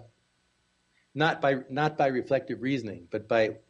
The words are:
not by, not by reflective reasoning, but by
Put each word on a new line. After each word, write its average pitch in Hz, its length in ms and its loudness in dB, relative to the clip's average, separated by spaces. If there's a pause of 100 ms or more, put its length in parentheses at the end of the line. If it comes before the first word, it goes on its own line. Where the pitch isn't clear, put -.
(1160)
not 151 260 2
by, 139 280 2
not 151 280 0
by 143 100 4
reflective 127 540 -2
reasoning, 110 480 -4
but 107 180 -6
by 110 300 2 (120)